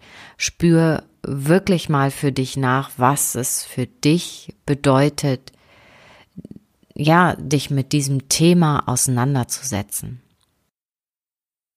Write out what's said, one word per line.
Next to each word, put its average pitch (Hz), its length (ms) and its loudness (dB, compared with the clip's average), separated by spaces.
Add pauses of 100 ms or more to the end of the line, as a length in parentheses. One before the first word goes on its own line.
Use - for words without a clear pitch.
(360)
spür 165 680 2 (200)
wirklich 160 640 0
mal 139 240 0
für 139 220 -2
dich 131 240 -4
nach, 135 400 0
was 135 380 0
es - 280 -4
für - 240 -6
dich - 680 -2 (120)
bedeutet, 139 880 0 (1400)
ja, 160 440 2
dich 139 320 -4
mit 135 240 -2
diesem 139 340 -2
Thema 165 640 2
auseinanderzusetzen. 123 1300 -4 (1600)